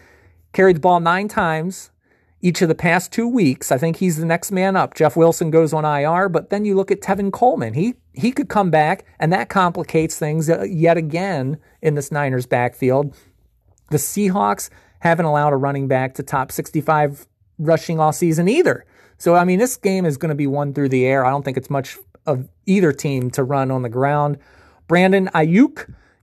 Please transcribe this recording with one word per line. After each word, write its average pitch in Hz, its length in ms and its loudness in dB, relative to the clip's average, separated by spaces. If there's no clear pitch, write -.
carried 190 240 4
the 147 40 -8
ball 180 180 4
nine 175 300 0
times 170 600 -4
each 180 200 0
of 175 80 4
the 156 60 0
past 175 380 0
two 233 160 -2
weeks. 196 420 0
I - 80 2
think 165 200 -2
he's 180 180 0
the 165 100 -4
next 170 240 -2
man 190 240 0
up. 156 200 0
Jeff 156 220 2
Wilson 165 340 2
goes 156 220 4
on 156 120 -2
I 147 200 0
R, 175 240 0
but 165 200 -4
then 208 160 -2
you 202 100 0
look 190 160 0
at 190 120 -2
Tevin 196 280 -2
Coleman. 185 440 0
He, 214 200 -2
he 226 180 -2
could - 160 -4
come 196 220 0
back, 156 340 2
and 160 120 0
that 190 160 -2
complicates 170 680 -2
things, 156 320 -2
uh, 165 120 0
yet 165 340 2
again 160 640 -4
in 156 120 0
this 143 160 -6
Niners 131 360 -2
backfield. 131 680 0
The 151 80 -2
Seahawks 202 720 -2
haven't 170 260 2
allowed 147 260 2
a 139 40 2
running 139 300 -2
back 131 280 -2
to 143 80 -8
top 131 280 -4
sixty-five 151 760 -2
rushing 160 420 0
all 151 120 2
season 170 360 0
either. 269 380 0
So, 170 180 4
I 175 80 6
mean, 185 140 2
this 254 180 0
game 190 280 -2
is 147 120 -2
gonna 156 180 -4
be 143 120 -2
won 143 260 -4
through 143 160 -2
the 127 160 2
air. 131 200 2
I 127 60 2
don't 139 140 -2
think 135 120 -6
it's - 140 -6
much 139 260 -6
of 135 220 -4
either 190 260 4
team 135 400 -4
to 139 120 -2
run 135 260 -2
on 127 120 -2
the 123 60 -6
ground. 143 500 0
Brandon 185 400 4
Ayuk, 175 640 2